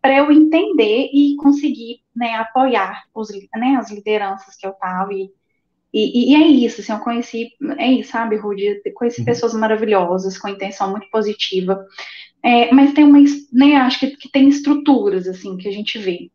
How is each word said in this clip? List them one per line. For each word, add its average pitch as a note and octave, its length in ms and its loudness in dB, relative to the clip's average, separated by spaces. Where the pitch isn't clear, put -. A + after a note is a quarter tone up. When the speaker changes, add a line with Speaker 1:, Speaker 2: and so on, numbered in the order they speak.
Speaker 1:
pra C4+ 160 2
eu D4 140 2
entender D#4 800 2
e C#4+ 240 2
conseguir, C4+ 600 -2
né, A#3 200 -6
apoiar A3+ 680 -2
os A3 180 -10
li-, G3+ 260 -18
né, B3+ 200 0
as G#3 140 -6
lideranças G3+ 680 -6
que - 80 -20
eu F#3+ 100 -8
tava, F#3+ 380 -8
e, F#3+ 160 -8
e, A#3+ 380 0
e C#4+ 60 8
é D#4+ 100 6
isso, A#3+ 340 2
assim, A3 120 -10
eu G#3+ 80 -8
conheci, A#3 480 -8
é B3 120 -2
isso, A3+ 220 -2
sabe, A3+ 240 -4
Rudy, G3+ 480 -6
eu - 100 -10
conheci A#3+ 260 -6
Speaker 2:
Uhum. A3+ 40 -6
Speaker 1:
pessoas A#3 300 -2
maravilhosas, G3+ 840 -2
com - 80 -12
intenção G3 460 -8
muito G#3+ 180 -12
positiva, G3 760 -4
é, A#3+ 320 2
mas C#4 200 6
tem D4+ 100 4
uma C#4+ 160 8
es-, C#4+ 340 2
né, C#4+ 220 6
acho B3+ 240 0
que, C4 180 -4
que - 140 -20
tem C4+ 180 4
estruturas, A#3+ 800 0
assim, F#3 300 -10
que F#3 100 -12
a G3+ 60 -6
gente G#3 260 -10
vê. F#3 360 -8